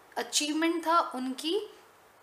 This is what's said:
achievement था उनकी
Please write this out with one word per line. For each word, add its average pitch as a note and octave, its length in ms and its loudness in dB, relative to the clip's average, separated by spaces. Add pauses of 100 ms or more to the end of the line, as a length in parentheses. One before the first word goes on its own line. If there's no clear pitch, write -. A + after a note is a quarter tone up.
(180)
achievement D#4 680 0
था E4+ 120 6 (160)
उनकी C4 440 -2 (640)